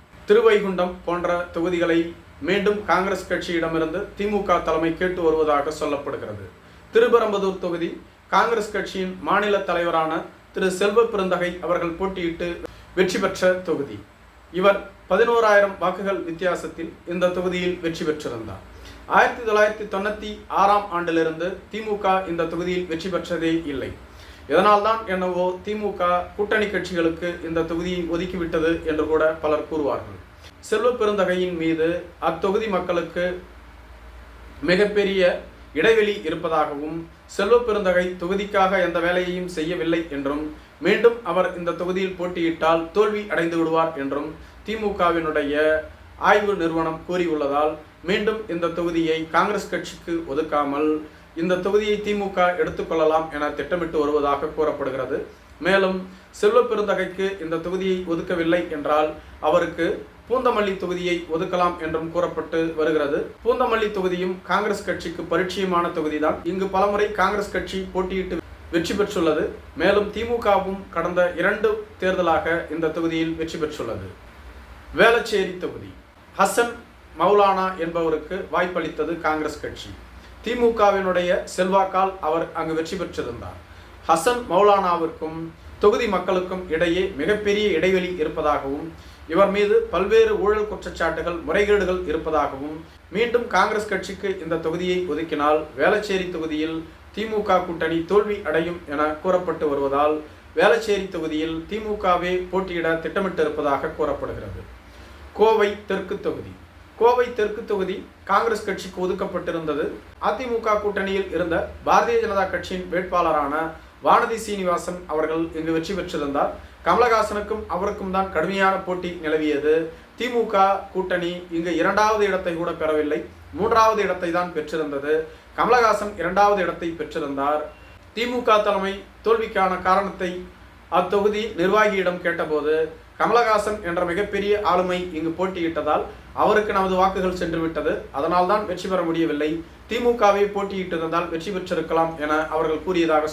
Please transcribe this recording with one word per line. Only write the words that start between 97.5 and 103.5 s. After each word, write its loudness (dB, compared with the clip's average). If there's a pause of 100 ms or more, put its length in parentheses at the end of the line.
கூட்டணி -2
தோல்வி 2
அடையும் -2 (100)
என 0
கூறப்பட்டு 0
வருவதால், 2 (340)
வேளச்சேரி 2
தொகுதியில் -4
தி -6
மு -4
கவே 0
போட்டியிட -2
திட்டமிட்டிருப்பதாக -2